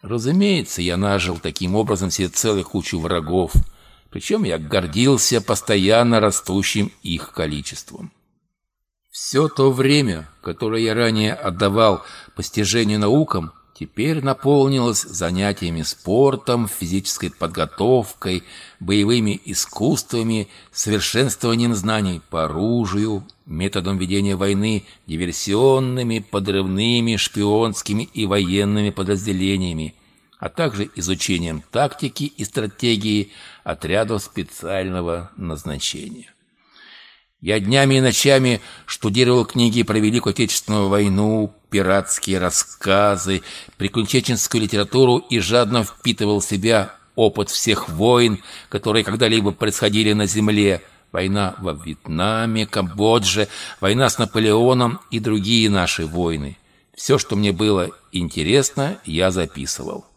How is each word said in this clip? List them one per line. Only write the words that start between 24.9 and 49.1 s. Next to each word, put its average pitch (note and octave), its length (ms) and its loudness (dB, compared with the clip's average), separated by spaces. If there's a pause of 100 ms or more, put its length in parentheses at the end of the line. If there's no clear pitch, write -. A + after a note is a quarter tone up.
диверсионными, A#2 1120 0
подрывными, G2+ 960 0
шпионскими G#2 880 0 (100)
и A2 140 -4
военными G2+ 640 2
подразделениями, F#2+ 1040 -2 (440)
а - 100 -8
также A2+ 460 -4
изучением E2+ 760 -2
тактики C#3 520 -4
и C#3+ 220 -8
стратегии G#2+ 840 -2 (320)
отрядов G2+ 600 -2
специального F2+ 1120 -6
назначения. D2+ 960 -10 (1120)
Я G#2+ 180 0
днями C3+ 360 4
и C3 60 4
ночами C3 600 4 (240)
штудировал A#2+ 600 2
книги A#2+ 380 2
про G#2+ 140 0
Великую G#2+ 340 2
Отечественную G#2+ 580 0
войну, G#2 640 0 (200)
пиратские F#2+ 640 0
рассказы, F#2+ 1040 0 (360)
приключенческую A2+ 840 0
литературу B2 560 2
и - 220 -2
жадно A2+ 440 2
впитывал G#2 560 -2
в F#2+ 60 -4
себя G#2 480 0 (220)
опыт G#2+ 340 2
всех - 400 -2
войн, A2 540 2 (260)
которые G#2+ 340 0
когда-либо A2 480 0